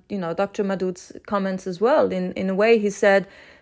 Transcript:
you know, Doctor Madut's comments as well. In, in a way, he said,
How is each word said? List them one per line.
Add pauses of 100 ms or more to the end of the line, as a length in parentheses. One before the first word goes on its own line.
you
know,
Doctor
Madut's (140)
comments
as
well.
In,
in
a
way,
he
said, (340)